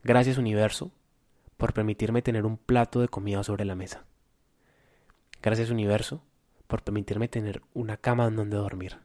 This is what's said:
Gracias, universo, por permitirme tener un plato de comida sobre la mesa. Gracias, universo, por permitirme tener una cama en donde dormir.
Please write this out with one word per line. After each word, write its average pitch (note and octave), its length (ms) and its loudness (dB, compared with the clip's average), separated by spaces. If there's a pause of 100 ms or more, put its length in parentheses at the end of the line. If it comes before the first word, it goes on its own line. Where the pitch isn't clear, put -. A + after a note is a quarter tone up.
Gracias, B2 340 4
universo, G#2+ 540 0 (640)
por - 180 0
permitirme A2 480 0
tener A2+ 220 0
un A2 120 0
plato A#2+ 440 2
de A#2+ 60 2
comida G2+ 380 -4
sobre G2+ 200 -4
la F#2+ 120 -4
mesa. - 280 -12 (1400)
Gracias, A2+ 300 2
universo, G#2+ 500 0 (460)
por - 160 -4
permitirme G#2 460 -2
tener G#2+ 340 -6 (100)
una A2 240 -6
cama A#2+ 300 2
en A2 80 0
donde G#2 220 -2
dormir. F#2+ 480 -6